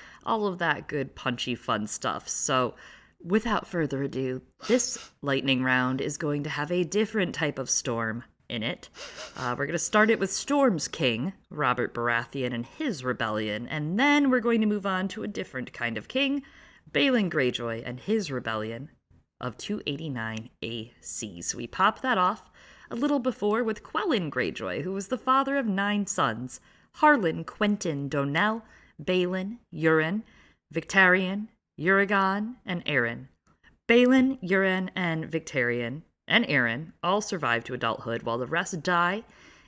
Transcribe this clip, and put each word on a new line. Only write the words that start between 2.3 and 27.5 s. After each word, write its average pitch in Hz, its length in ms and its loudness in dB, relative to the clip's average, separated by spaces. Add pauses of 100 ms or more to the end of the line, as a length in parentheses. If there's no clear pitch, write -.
without 214 440 0
further 143 360 -2
ado, 131 400 -4 (260)
this - 420 0 (120)
lightning 135 400 2
round 127 400 2
is 147 160 -4
going 147 240 -2
to 147 80 -6
have 147 200 -4
a 180 140 2
different 196 500 0
type 147 240 -2
of 131 120 -6
storm 113 520 -2 (280)
in 117 120 -4
it. - 280 -6 (440)
Uh, 123 240 -4
we're 139 60 -2
gonna 160 140 -2
start 214 320 4
it 226 100 4
with 190 100 0
Storm's 269 580 2
king, 127 440 0 (160)
Robert 127 460 0
Baratheon, 120 580 -2
and 117 140 -4
his 208 360 -4
rebellion, 110 640 -2
and 156 320 -4
then 285 300 4
we're 254 120 4
going 233 200 2
to 214 60 4
move 208 180 0
on 190 240 -2
to 208 140 -8
a 208 60 -4
different 180 440 -8
kind 117 240 -4
of 104 100 -6
king, 277 360 0 (500)
Balon 254 360 4
Greyjoy 120 560 0
and 123 140 -8
his 196 320 -2
rebellion 113 600 -4 (500)
of 123 160 -6
two - 280 -6
eighty-nine 120 640 -6 (120)
A 113 380 -8
C. 90 420 -10
So - 160 -6
we 120 80 -8
pop 208 360 0
that 247 160 0
off 185 320 0 (380)
a 240 60 -8
little 285 240 2
before 220 460 0
with 220 180 -4
Quellen 226 480 -2
Greyjoy, 104 520 -2
who 180 100 -4
was 196 160 -6
the 254 100 -2
father 269 380 2
of 262 100 0
nine 202 400 0
sons, 127 540 -2 (380)
Harlin, 185 460 4
Quentyn, 175 640 0